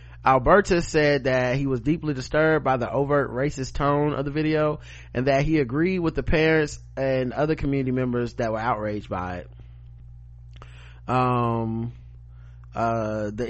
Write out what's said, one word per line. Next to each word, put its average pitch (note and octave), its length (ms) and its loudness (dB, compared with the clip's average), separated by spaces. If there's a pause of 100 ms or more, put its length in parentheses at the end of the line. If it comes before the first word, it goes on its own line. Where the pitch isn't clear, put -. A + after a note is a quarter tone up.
(240)
Alberta E3 560 6
said D3 440 2
that B2+ 320 2
he C#3 100 0
was C3 140 0
deeply D3+ 340 0
disturbed D3+ 500 2
by C3 120 2
the A#2 140 -2
overt C#3 420 2
racist C3 420 -4
tone D3 400 2
of C3+ 100 -2
the D3 60 -4
video D3+ 480 0 (340)
and B2+ 140 -2
that C#3 160 4
he D#3 160 2
agreed D#3 400 0
with D#3+ 160 0
the C3+ 80 -2
parents D#3 560 2 (180)
and C3 360 0
other D#3 240 0
community C#3 340 0
members A#2+ 440 -2
that A#2 180 -2
were A2 80 -2
outraged G#2+ 500 -2
by F2+ 280 -6
it. - 120 -14 (1600)
Um, A#2 840 0 (840)
uh, G#2+ 580 -2
"The A2+ 180 -4